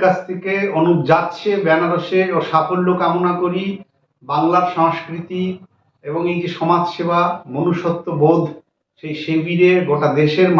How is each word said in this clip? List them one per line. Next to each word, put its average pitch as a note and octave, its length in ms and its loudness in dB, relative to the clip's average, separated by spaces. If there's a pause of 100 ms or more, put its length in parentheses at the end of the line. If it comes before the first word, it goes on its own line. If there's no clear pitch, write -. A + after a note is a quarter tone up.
কাছ F#3 140 4 (120)
থেকে। F#3 240 -6 (260)
অনুপ E3 200 4 (120)
যাচ্ছে E3 400 0 (140)
বেনারসে, F3 560 0 (120)
ওর E3 180 0
সাফল্য F3+ 380 0 (140)
কামনা F3 300 0 (100)
করি। F#3 220 -2 (600)
বাংলার E3 420 0 (100)
সংস্কৃতি E3+ 680 -2 (600)
এবং D#3 180 -4 (100)
এই F3 100 -2
যে - 60 -4 (100)
সমাজসেবা, E3+ 640 0 (340)
মনুষ্যত্ব E3+ 520 -2 (160)
বোধ, E3 220 4 (600)
সেই D3+ 180 -8
শিবিরে F3 480 2 (180)
গোটা C#3+ 200 0 (120)
দেশের F3+ 280 4 (120)